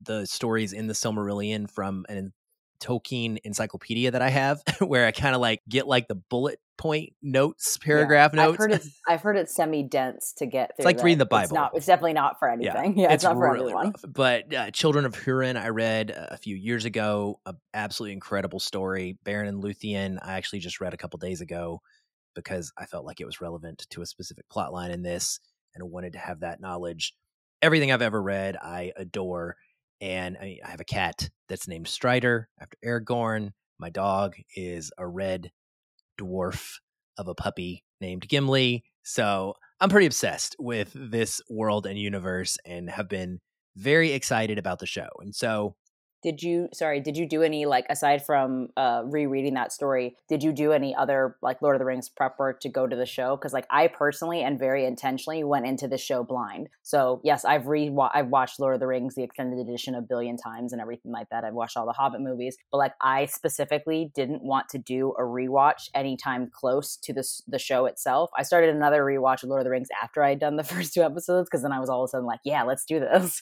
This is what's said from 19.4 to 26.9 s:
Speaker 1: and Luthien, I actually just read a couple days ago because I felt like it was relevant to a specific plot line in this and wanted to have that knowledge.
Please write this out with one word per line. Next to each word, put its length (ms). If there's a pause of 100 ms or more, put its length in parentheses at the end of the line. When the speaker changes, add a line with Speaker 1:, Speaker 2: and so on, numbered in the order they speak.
Speaker 1:
and 120
Luthien, 640
I 120
actually 260
just 200
read 140
a 40
couple 200
days 220
ago 400 (560)
because 420
I 80
felt 180
like 160
it 60
was 140
relevant 500
to 120
a 40
specific 420
plot 240
line 200
in 100
this 380 (340)
and 160
wanted 220
to 80
have 200
that 200
knowledge. 520 (480)